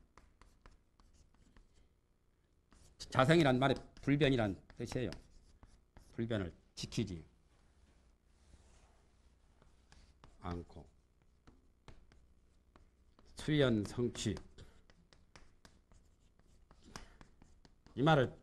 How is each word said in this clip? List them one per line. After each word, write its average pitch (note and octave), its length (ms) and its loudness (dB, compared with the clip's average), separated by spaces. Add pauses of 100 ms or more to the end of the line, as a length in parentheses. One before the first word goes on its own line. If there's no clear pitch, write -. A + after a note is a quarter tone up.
(3000)
자성이란 C3+ 600 4
말이 C3+ 160 2 (280)
불변이란 C3+ 540 2 (220)
뜻이에요. A#2+ 320 -6 (1000)
불변을 A2 420 -4 (220)
지키지 F#2 480 -6 (3250)
않고 F2 480 -10 (2500)
수연 B2+ 520 2
성취. A2+ 500 -4 (3500)
이 A2+ 60 0
말을 D3 300 4 (100)